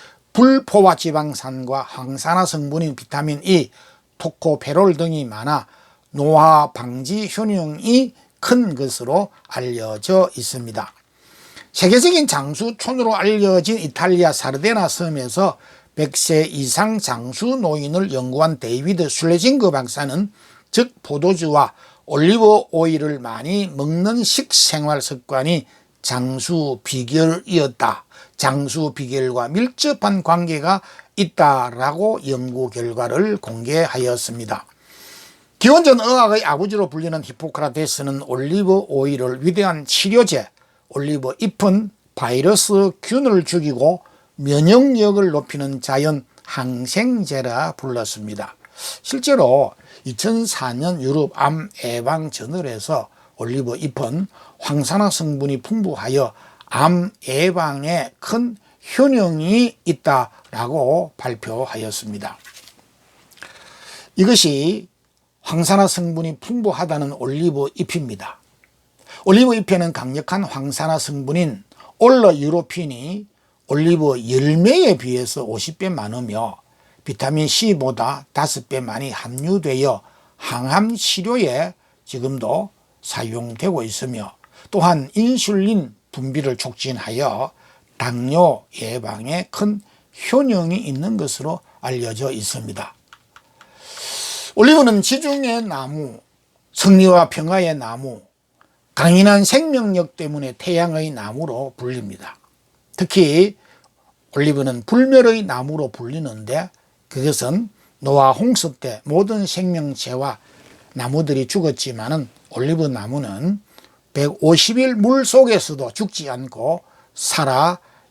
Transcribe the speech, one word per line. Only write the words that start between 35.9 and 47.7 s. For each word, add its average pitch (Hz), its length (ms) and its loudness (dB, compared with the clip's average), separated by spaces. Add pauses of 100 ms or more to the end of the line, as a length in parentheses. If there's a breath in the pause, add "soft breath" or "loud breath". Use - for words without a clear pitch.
의학의 220 440 2
아버지로 190 440 -2
불리는 156 360 -6
히포크라테스는 143 960 -6
올리브 175 640 0
오일을 135 560 -2
위대한 175 400 0
치료제, 190 640 2 (420)
올리브 139 500 -4
잎은 202 500 2 (240)
바이러스 185 800 2 (100)
균을 233 420 2
죽이고 147 580 0 (380 soft breath)
면역력을 202 920 6
높이는 143 500 -4
자연 139 440 0 (200 soft breath)
항생제라 135 1300 -4